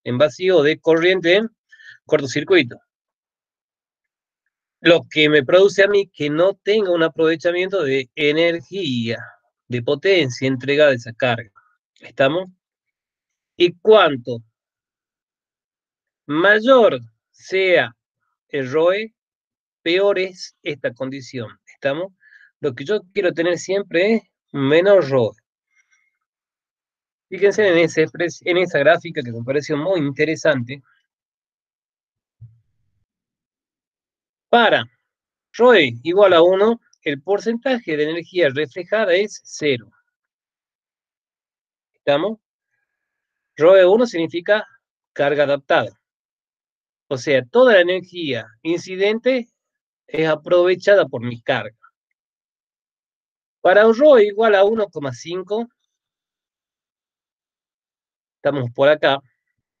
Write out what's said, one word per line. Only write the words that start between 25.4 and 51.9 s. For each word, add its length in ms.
Fíjense 380
en 120
ese 260
expres-, 400
en 120
esa 200
gráfica 460
que 80
me 120
pareció 320
muy 240
interesante. 840
Para 360
roe 500
igual 300
a 80
uno, 380
el 200
porcentaje 760
de 60
energía 460
reflejada 640
es 300
cero. 460
¿Estamos? 460
roe 280
uno 220
significa 580
carga 320
adaptada. 560
O 80
sea, 260
toda 300
la 80
energía 640
incidente 880
es 220
aprovechada 760
por 160
mi 200
carga. 360